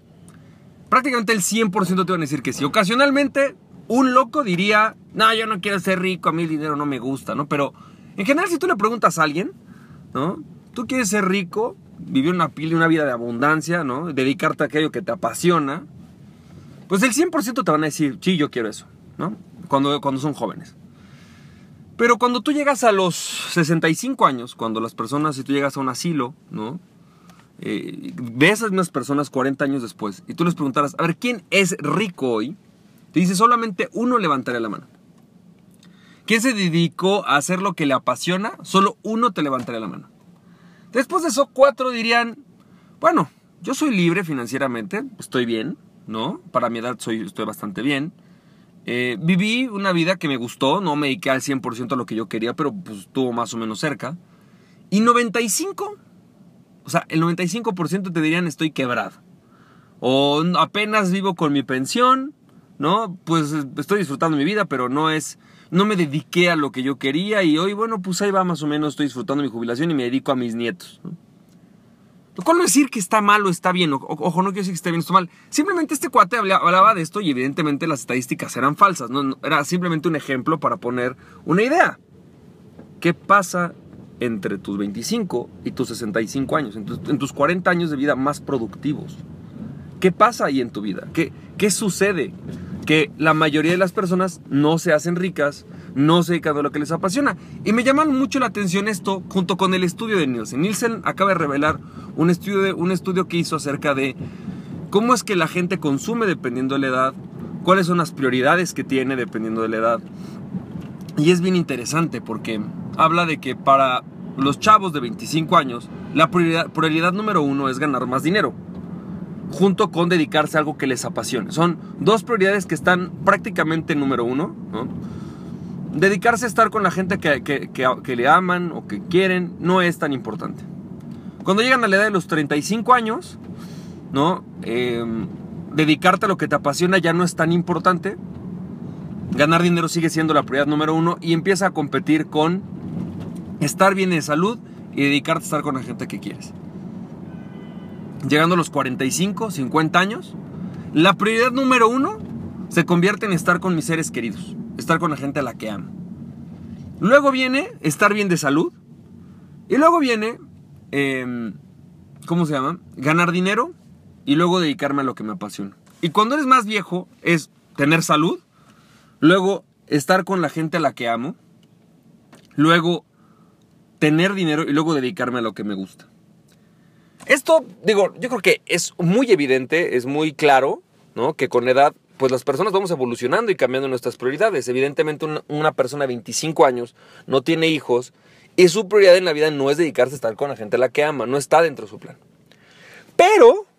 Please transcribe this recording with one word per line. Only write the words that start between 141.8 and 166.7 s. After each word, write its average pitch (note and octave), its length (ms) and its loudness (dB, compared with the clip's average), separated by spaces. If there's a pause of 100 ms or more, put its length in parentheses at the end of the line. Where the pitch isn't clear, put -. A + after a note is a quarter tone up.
con E3 360 0 (1000)
estar F#3+ 340 2
bien F#3+ 160 0
de D#3+ 120 0
salud F3+ 360 0 (360)
y C#3 100 0
dedicarte C#3+ 380 0
a - 20 -12
estar D3 180 -4
con C#3+ 140 -4
la B2+ 60 -6
gente A#2 260 -8
que - 100 -8
quieres. - 340 -12 (1800)
Llegando D#3 260 4
a - 20 2
los D#3+ 140 0
cuarenta C3 340 -2
y C3 60 0
cinco, G3 400 -2
cincuenta D#3 480 2
años, G#3 360 -2 (600)
la F3 180 6
prioridad A3+ 380 2
número B3+ 400 6
uno C#4+ 260 0 (540)
se E3 160 2
convierte F#3 400 2
en F#3+ 80 0
estar F3 260 2
con F3+ 160 0
mis D#3 80 -2
seres D#3+ 260 -2
queridos, A#2 460 -6 (220)
estar E3 200 2
con D#3+ 120 0
la C#3+ 80 -4
gente C#3 220 -4
a - 20 0
la B2 100 -6
que G#2+ 160 -10
amo. G2+ 240 -10 (1080)
Luego C#4 300 6
viene C4 420 0 (100)
estar G3+ 320 2
bien G3+ 160 0
de E3+ 80 2
salud D3+ 340 0 (960)
y - 80 2
luego D#4+ 220 6
viene, A#3 400 0 (520)
em, B2+ 640 -2 (720)
¿cómo E3+ 220 0
se D3 80 -2
llama? C#3 240 -2 (180)
Ganar E3 340 2
dinero G3+ 420 0 (520)
y C#3+ 120 2
luego F3 220 4
dedicarme C#3 440 -2
a - 20 0
lo B2+ 100 -2
que - 80 -12
me G#2+ 100 -6
apasiona. G2+ 440 -10 (240)
Y C4 80 0
cuando A3+ 280 2
eres D4+ 100 0
más C4 180 6
viejo G3 440 -4 (120)